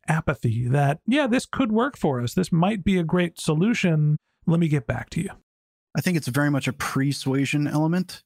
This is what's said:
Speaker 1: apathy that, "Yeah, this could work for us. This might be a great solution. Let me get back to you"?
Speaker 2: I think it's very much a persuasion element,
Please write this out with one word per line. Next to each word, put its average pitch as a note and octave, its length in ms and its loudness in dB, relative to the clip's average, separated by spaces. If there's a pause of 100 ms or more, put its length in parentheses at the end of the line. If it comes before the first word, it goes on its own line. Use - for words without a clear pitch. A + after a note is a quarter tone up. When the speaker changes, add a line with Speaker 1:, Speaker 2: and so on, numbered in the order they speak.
Speaker 1:
apathy B2 640 0
that, C#3+ 360 2
"Yeah, C#4 220 2
this B3 180 0
could C4 260 -2
work A#3 240 0
for C3+ 240 -2
us. A#2+ 140 -4
This - 180 0
might F3+ 320 2
be F#3+ 140 2
a F3 60 2
great F3 360 -2
solution. D#3 800 2 (300)
Let E3+ 120 2
me E3+ 80 2
get C#3+ 200 0
back A#2+ 240 -6
to E3 100 -4
you"? G3 80 -4 (680)
Speaker 2:
I D3 60 -4
think F3+ 160 0
it's C#3 120 -4
very D3 200 2
much C#3 180 0
a B2+ 60 -4
persuasion C#3 920 -2
element, E3 580 -2